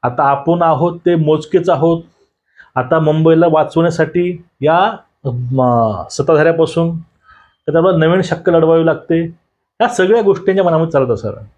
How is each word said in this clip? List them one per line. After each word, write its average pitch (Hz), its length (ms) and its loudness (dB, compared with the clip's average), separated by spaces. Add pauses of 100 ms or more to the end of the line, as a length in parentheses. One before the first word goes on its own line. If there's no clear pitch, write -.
आता 123 180 -2
आपण 165 400 0
आहोत 165 440 0
ते 175 80 2
मोजकेच 160 560 0
आहोत. 165 320 0 (720)
आता 131 240 0
मुंबईला 160 520 2
वाचवण्यासाठी 165 920 -2 (160)
या, 175 360 0 (280)
म, 123 680 0 (180)
सत्ताधाऱ्यापासून 165 880 0 (680)
त्याला 165 300 2
नवीन 165 260 2
शक्कल 165 320 -2
लढवावी 165 320 2
लागते. 165 500 -4 (440)
या 233 80 0
सगळ्या 220 340 0
गोष्टींच्या 196 420 0
मनामध्ये 165 260 0
चालत 135 200 0
असणार. 104 240 -6 (240)